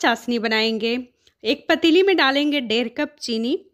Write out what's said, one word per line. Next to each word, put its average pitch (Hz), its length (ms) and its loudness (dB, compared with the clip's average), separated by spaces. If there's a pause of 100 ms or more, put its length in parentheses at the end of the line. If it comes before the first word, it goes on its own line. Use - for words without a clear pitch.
चाशनी 240 380 0
बनाएंगे। 226 680 -2 (360)
एक 240 240 -2
पतीली 330 340 4
में 392 140 4
डालेंगे 285 440 2
डेढ़ 233 280 -2
कप 294 320 -6
चीनी 240 540 -4